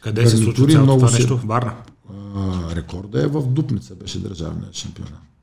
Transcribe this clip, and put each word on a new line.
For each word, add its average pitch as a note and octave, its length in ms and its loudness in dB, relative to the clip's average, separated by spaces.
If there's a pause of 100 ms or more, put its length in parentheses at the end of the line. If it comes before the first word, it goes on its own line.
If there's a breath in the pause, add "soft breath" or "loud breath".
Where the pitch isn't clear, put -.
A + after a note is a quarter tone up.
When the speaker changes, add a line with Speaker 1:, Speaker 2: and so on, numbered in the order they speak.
Speaker 1:
Къде A2 220 -2
се A2+ 140 6
случва A2 100 2
Speaker 2:
гарнитури, C3 260 4
Speaker 1:
цялото C#3+ 120 8
Speaker 2:
много C3+ 160 6
Speaker 1:
това B2 80 6
Speaker 2:
се A#2 100 2
Speaker 1:
нещо? A#2+ 260 2
Варна? A2 280 -2 (640)
Speaker 2:
А, F2+ 400 -4
рекорда F#2+ 460 -6
е D3+ 40 0
в D3 160 -2
Дупница, B2+ 520 -2
беше - 240 -12
държавният E2 560 -10
шампионат. - 380 -14 (300)